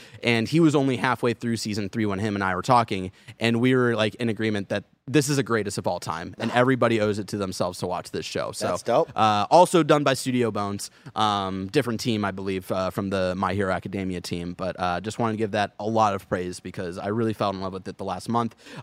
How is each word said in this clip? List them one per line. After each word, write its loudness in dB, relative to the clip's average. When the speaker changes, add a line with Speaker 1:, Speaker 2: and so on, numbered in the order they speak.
Speaker 1:
and 2
he 2
was 6
only 2
halfway 0
through -2
season -4
three -2
when 0
him -2
and -2
I 0
were -4
talking, 2
and 2
we 4
were, 4
like, 0
in -4
agreement -2
that -2
this 2
is 2
the 2
greatest -2
of -2
all -2
time, -8
and -2
everybody 4
owes 0
it -8
to -8
themselves -4
to -4
watch -6
this -6
show. -4
So, -4
Speaker 2:
That's -2
dope. 2
Speaker 1:
uh, 2
also 6
done 4
by 2
Studio 0
Bones, -6
um, 0
different 0
team, 0
I -2
believe, -4
uh, 0
from -4
the 0
My 0
Hero 0
Academia -4
team, -6
but, -6
uh, -2
just -6
wanted 0
to -6
give -2
that 0
a -6
lot 4
of -8
praise -4
because -10
I -6
really 0
fell -2
in -4
love -6
with -10
it -10
the -10
last -6
month. 0